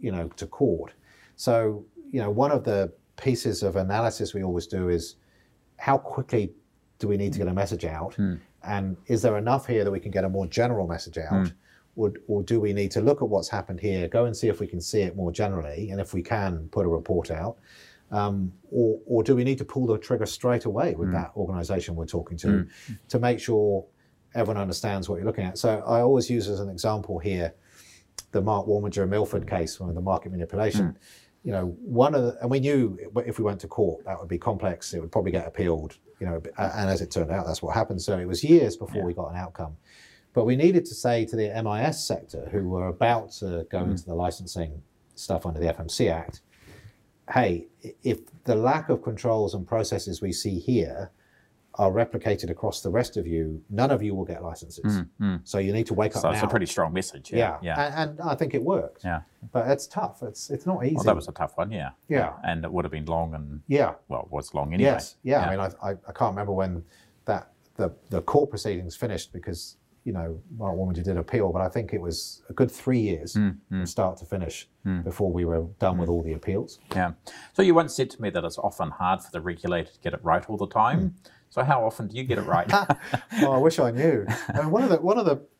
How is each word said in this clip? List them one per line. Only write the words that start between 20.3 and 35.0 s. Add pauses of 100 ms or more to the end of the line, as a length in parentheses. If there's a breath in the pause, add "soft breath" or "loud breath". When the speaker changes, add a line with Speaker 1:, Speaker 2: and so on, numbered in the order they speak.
Speaker 1:
away
with
Speaker 2:
Mm.
Speaker 1:
that
organisation
we're
talking
to
Speaker 2:
Mm. (400 loud breath)
Speaker 1:
to
make
sure (500 soft breath)
everyone
understands
what
you're
looking
at?
So
I
always
use
as
an
example
here (800 loud breath)
the
Mark
Warminger
and
Milford
case,
one
of
the
market
manipulation.
Speaker 2:
Mm. (460 loud breath)
Speaker 1:
You
know, (160)
one
of
the,
and
we
knew (300)
if
we
went
to
court
that
would
be
complex,
it